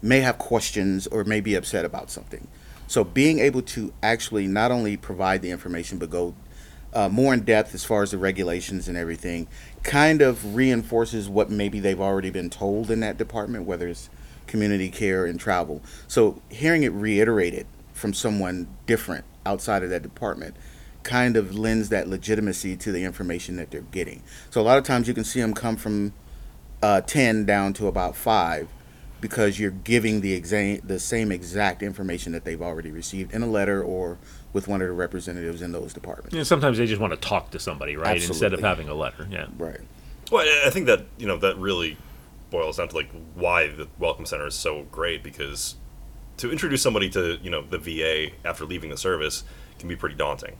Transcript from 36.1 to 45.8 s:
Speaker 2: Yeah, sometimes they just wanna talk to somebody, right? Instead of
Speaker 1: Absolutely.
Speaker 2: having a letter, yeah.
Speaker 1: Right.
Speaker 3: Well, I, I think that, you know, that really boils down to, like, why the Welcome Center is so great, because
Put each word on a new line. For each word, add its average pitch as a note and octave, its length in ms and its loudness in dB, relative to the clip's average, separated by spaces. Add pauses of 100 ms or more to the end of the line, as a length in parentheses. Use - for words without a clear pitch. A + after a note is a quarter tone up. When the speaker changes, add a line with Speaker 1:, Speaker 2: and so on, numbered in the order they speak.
Speaker 2:
Yeah, D#3+ 60 -2
sometimes C#3 380 4
they A#2 80 4
just G#2+ 120 0
wanna G2 180 0
talk - 340 -2
to - 80 -8
somebody, D2 360 -6
right? E2 200 0
Instead F2 360 2
of F#2 120 -2
Speaker 1:
Absolutely. G#2+ 40 4
Speaker 2:
having E2 220 0
a D2+ 60 -4
letter, D#2 340 -6
yeah. E2 160 -8 (140)
Speaker 1:
Right. E2 200 -8 (520)
Speaker 3:
Well, G#3 120 6
I, D3 240 6
I - 40 8
think F3 160 0
that, G#2+ 180 6 (140)
you A#2 80 -6
know, F#2 100 2
that F#2+ 220 2
really F2 380 0 (520)
boils D#2+ 280 -2
down E2+ 100 -2
to, D2+ 80 -10
like, D#2 160 -4 (240)
why F2 320 2
the D2 200 -8 (120)
Welcome E2 260 -2
Center D2 220 -6
is C#2 80 -6
so D2+ 360 -4
great, E2 300 -4
because C#2+ 540 -8 (600)